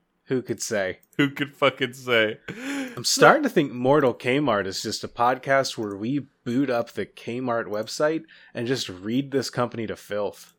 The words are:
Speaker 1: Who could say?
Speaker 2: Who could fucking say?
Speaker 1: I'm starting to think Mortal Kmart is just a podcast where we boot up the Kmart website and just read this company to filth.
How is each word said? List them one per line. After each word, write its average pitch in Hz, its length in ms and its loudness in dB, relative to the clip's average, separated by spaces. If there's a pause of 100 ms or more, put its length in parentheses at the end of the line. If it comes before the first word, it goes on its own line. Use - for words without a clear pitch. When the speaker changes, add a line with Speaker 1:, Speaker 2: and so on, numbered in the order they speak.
(320)
Speaker 1:
Who 127 100 2
could 117 200 -6
say? 95 380 -2 (180)
Speaker 2:
Who 143 140 2
could 143 220 -6
fucking 131 380 0
say? 120 480 2 (560)
Speaker 1:
I'm 120 80 -10
starting 196 400 6
to 269 60 0
think 143 240 2
Mortal 127 400 4
Kmart 123 520 0
is 95 160 -6
just 107 220 -6
a 101 60 -10
podcast 131 680 0
where 101 200 -6
we 135 300 -4 (180)
boot 127 240 0
up 117 240 -2
the 101 120 -6
Kmart 117 600 -4
website 151 580 -2 (300)
and 120 120 -6
just 123 220 -2
read 113 440 -4
this 131 180 -2
company 117 380 -4
to 92 100 -6
filth. - 600 -8